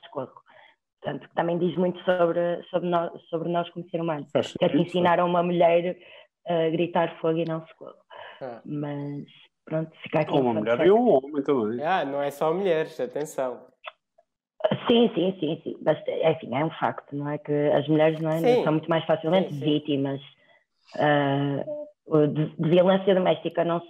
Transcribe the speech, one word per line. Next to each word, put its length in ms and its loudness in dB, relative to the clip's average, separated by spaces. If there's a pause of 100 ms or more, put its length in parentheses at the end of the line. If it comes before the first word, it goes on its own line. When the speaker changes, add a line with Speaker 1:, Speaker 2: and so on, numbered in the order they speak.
Speaker 1:
socorro. 260 -10 (720)
Portanto, 280 -8
que 60 -20
também 240 0
diz 180 0
muito 260 0
sobre, 680 0
sobre 180 -2
nó-, 220 0 (180)
sobre 200 -4
nós 200 -2
como 200 -12
ser 120 -6
humano. 320 -4
Speaker 2:
Faz 200 0
Speaker 1:
Que 120 0
é 40 2
que 80 2
Speaker 2:
sentido, 140 0
sim. 60 -2
Speaker 1:
ensinaram 300 4
uma 160 2
mulher 520 2 (520)
a 220 0
gritar 520 0
fogo 160 0
e 80 -2
não 220 -6
socorro. 280 -20 (460)
Speaker 3:
Ah. 240 -14
Speaker 1:
Mas, 600 -8 (380)
pronto, 280 -6 (100)
fica 200 -2
aqui 120 -4
Speaker 2:
Ou 80 4
uma 80 2
Speaker 1:
um 60 0
fun 60 -2
Speaker 2:
mulher 160 0
Speaker 1:
fact. 100 4
Speaker 2:
e 40 8
um 180 6
homem 340 2
também. 420 0
Speaker 3:
Ah, 180 0
não 180 -4
é 100 -2
só 200 0
mulheres, 480 0
atenção. 680 -6 (1200)
Speaker 1:
Sim, 240 6
sim, 260 -2
sim, 240 -4
sim. 200 -10
Mas, 140 2 (100)
enfim, 480 -2
é 100 0
um 60 -4
facto, 440 -6
não 140 -6
é? 80 -4
Que 140 -10
as 360 2
mulheres, 320 2
não 120 -2
é? 80 -2
Speaker 3:
Sim. 240 2
Speaker 1:
São 100 0
muito 160 -2
mais 160 0
facilmente 480 0
Speaker 3:
Sim, 60 -8
sim. 60 -6
Speaker 1:
vítimas, 560 -2 (720)
ah, 680 2 (640)
de, 180 -2 (100)
de 140 -2
violência 440 4
doméstica, 500 0
não 260 -2